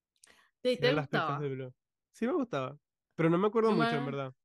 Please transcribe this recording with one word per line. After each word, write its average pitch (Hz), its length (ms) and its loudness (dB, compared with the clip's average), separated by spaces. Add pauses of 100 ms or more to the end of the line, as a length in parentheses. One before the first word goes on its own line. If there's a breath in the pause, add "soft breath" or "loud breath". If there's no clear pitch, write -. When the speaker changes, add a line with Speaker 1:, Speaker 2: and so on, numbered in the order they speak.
(600 soft breath)
Speaker 1:
¿Te, 247 140 2
Speaker 2:
Sí, - 40 -6
Speaker 1:
te 240 80 2
Speaker 2:
eran 262 100 4
Las 147 100 -2
pistas 170 200 -2
Speaker 1:
gustaba? 143 120 -2
Speaker 2:
de 143 100 -4
Blue. 131 240 -8 (380)
Sí - 160 -4
me 285 60 0
gustaba, 143 440 -4 (380)
pero 165 140 2
no 175 80 4
me 202 100 2
acuerdo 220 240 2
Speaker 1:
Yo 214 60 2
Speaker 2:
mucho, 233 180 2
en 139 100 -4
Speaker 1:
me 143 60 -6
Speaker 2:
verdad. 135 220 -6 (100)